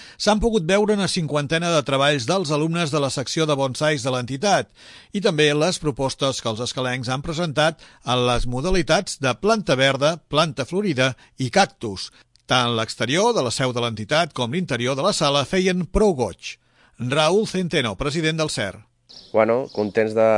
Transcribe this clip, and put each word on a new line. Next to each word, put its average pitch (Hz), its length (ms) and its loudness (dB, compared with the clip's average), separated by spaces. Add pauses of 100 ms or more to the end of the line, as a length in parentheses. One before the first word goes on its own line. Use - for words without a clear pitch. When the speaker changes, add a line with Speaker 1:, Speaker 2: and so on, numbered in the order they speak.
(180)
Speaker 1:
s'han 208 240 2
pogut 220 240 0
veure 202 320 2
una 202 80 0
cinquantena 160 720 -2
de 147 100 2
treballs 139 400 2
dels 170 240 0
alumnes 160 400 0
de 147 160 0
la 131 80 -2
secció 151 320 -2
de 151 160 0
bonsais 139 400 0
de 127 140 -2
l'entitat 135 580 0 (400)
i 202 80 -4
també 151 320 4
les 156 240 0
propostes 135 640 -2
que 117 140 -4
els 120 100 -6
escalencs 127 480 -4
han 135 80 -6
presentat 156 640 -2 (240)
en 123 160 2
les 120 240 0
modalitats 160 720 0
de 131 160 0
planta 190 400 2
verda, 135 400 2
planta 147 480 -2
florida 147 480 0 (240)
i 131 160 -4
cactus. 113 560 0 (400)
Tant 123 240 2
l'exterior 127 640 0
de 156 80 0
la 113 80 -2
seu 127 240 -2
de 120 80 -2
l'entitat 117 480 -2
com 123 240 -4
l'interior 135 400 -2
de 139 80 0
la 202 80 2
sala 143 320 2
feien 185 400 0
prou 196 320 2
goig. 107 400 -6 (400)
Raúl 156 480 2
Centeno, 165 480 -2
president 156 480 -2
del 156 80 -2
cert. 95 400 -6 (440)
Speaker 2:
Bueno, 113 400 2
contents 107 440 0
de, 110 100 6 (100)